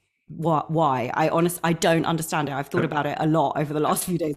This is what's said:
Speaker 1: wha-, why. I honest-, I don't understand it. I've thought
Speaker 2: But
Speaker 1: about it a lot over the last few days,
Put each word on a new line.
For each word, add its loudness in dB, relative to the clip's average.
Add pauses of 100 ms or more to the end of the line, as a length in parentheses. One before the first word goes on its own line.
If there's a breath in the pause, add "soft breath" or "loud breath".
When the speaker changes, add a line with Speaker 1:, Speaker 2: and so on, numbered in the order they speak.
(280)
Speaker 1:
wha-, 0
why. 2
I 2
honest-, 0
I 2
don't 2
understand -2
it. -6
I've -6
thought -2
Speaker 2:
But 2
Speaker 1:
about -2
it -4
a 0
lot 2
over -2
the -2
last 0
few -4
days, -2